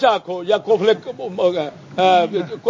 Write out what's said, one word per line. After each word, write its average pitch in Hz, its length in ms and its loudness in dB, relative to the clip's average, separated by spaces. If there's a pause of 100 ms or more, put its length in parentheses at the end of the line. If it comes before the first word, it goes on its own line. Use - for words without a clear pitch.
چ - 20 2
آکھو 185 440 0
یا 208 100 2
کفل، 202 340 2 (1040)
اے، 180 400 4 (320)